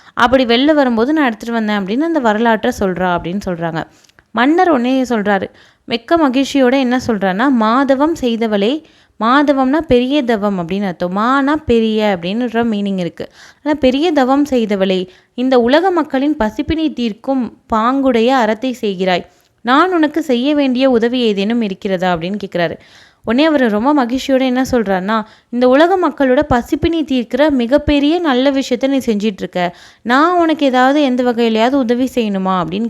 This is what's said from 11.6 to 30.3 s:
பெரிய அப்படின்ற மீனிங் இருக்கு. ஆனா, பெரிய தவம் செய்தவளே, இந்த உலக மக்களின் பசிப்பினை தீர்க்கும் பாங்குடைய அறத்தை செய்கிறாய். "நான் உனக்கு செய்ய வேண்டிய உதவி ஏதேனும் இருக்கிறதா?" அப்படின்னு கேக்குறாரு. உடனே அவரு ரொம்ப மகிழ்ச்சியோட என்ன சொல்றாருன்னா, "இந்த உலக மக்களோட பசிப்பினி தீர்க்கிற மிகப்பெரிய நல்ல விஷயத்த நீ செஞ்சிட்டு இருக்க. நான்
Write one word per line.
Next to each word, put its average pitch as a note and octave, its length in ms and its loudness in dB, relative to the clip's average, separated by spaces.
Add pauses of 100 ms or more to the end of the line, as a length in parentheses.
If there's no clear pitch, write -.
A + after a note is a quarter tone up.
பெரிய G#3+ 560 0
அப்படின்ற A3+ 420 -4
மீனிங் G3+ 360 -4
இருக்கு. - 300 -8 (340)
ஆனா, D4 160 -2
பெரிய C#4 320 2
தவம் C#4 340 2
செய்தவளே, F#3+ 640 -2 (260)
இந்த B3+ 260 2
உலக D4+ 320 2
மக்களின் D4 480 -2
பசிப்பினை C#4+ 540 -2
தீர்க்கும் A#3+ 640 -4 (160)
பாங்குடைய A#3+ 540 2
அறத்தை B3 440 0
செய்கிறாய். F#3 540 -2 (360)
"நான் D#4 320 2
உனக்கு D#4 300 0
செய்ய C4+ 320 0
வேண்டிய C4+ 340 2
உதவி A#3+ 300 0
ஏதேனும் A3 420 0
இருக்கிறதா?" F#3 540 -2
அப்படின்னு F#3 300 -6
கேக்குறாரு. F3 320 -4 (460)
உடனே B3 220 0
அவரு C#4 240 2
ரொம்ப B3 360 0
மகிழ்ச்சியோட B3+ 360 -2
என்ன B3+ 200 0 (100)
சொல்றாருன்னா, G#3 540 -2 (240)
"இந்த B3 180 0
உலக E4 420 4
மக்களோட C4 400 2
பசிப்பினி D#4 540 -2
தீர்க்கிற B3+ 460 0
மிகப்பெரிய C#4+ 720 2
நல்ல C#4 320 2
விஷயத்த C4+ 360 -2
நீ C#4 100 0
செஞ்சிட்டு A3 400 -2
இருக்க. F3+ 380 -4 (260)
நான் D4+ 360 2